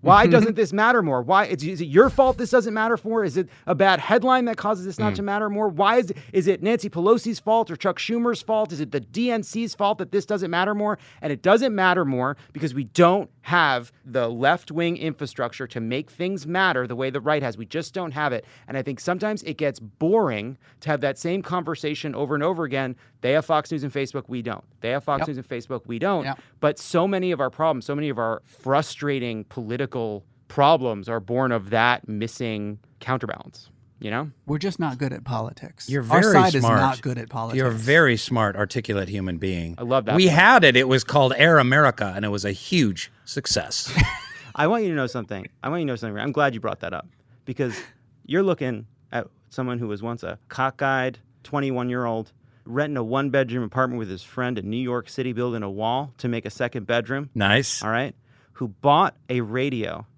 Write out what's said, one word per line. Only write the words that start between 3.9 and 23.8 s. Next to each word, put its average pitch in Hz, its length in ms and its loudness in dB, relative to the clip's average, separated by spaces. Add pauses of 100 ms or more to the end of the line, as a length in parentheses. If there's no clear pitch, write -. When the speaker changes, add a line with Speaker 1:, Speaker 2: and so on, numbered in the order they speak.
Speaker 1:
headline 247 460 2
that 226 120 -4
causes 196 280 -2
this 190 140 -10
not 208 140 0
Speaker 3:
Mm. - 20 -4
Speaker 1:
to 196 80 -6
matter 208 260 -2
more? 208 200 0
Why 196 280 4
is, 190 160 0 (200)
is 185 120 2
it 185 160 0
Nancy 214 260 0
Pelosi's 214 520 0
fault 220 320 0
or 165 40 -8
Chuck 180 220 -4
Schumer's 233 460 -4
fault? 214 280 -2
Is 156 80 -8
it 139 120 -6
the 143 80 -2
D 175 320 -4
N 226 100 -2
C's 226 320 -6
fault 208 240 0
that 185 140 -8
this 196 160 0
doesn't 190 240 -2
matter 190 240 0
more?" 208 240 -2 (200)
And 147 140 -4
it 123 80 -8
doesn't 226 320 4
matter 185 320 2
more 131 320 -2 (160)
because 147 220 -4
we 143 80 -4
don't 175 480 4 (100)
have 139 500 2 (140)
the 123 240 -2
left-wing 160 680 0
infrastructure 139 680 -6
to 123 140 -10
make 123 320 -6
things 180 340 -6
matter 170 400 0
the 120 100 -8
way 131 140 -2
the 131 120 -6
right 147 200 0
has. 117 160 -6
We 110 80 -12
just - 300 -8
don't 180 160 -6
have 143 220 -2
it. 113 120 -6 (220)
And 135 100 -8
I 131 60 -4
think 139 160 -8
sometimes 202 440 -4
it 160 140 -10
gets 143 220 -4
boring 131 800 -2 (240)
to - 80 -8
have 147 120 0
that 139 160 -2
same 175 240 -4
conversation 156 720 -6
over 139 220 -4
and 147 80 -2
over 165 220 -2
again. 131 300 -4 (260)
They 127 100 0
have 151 140 2
Fox 151 260 0
News 147 120 -4